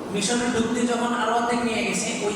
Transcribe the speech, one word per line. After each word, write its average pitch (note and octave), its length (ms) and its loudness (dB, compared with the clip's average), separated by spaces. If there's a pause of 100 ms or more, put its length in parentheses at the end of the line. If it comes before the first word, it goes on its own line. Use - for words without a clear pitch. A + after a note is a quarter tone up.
(100)
মিশনে A#3 480 0
ঢুকতে A#3+ 280 0
যখন A#3 280 0
আরো A3 180 0
অর্ধেক A#3+ 320 2
নিয়ে A3+ 200 0
গেছে, G3+ 420 -2
ওই G#3 100 0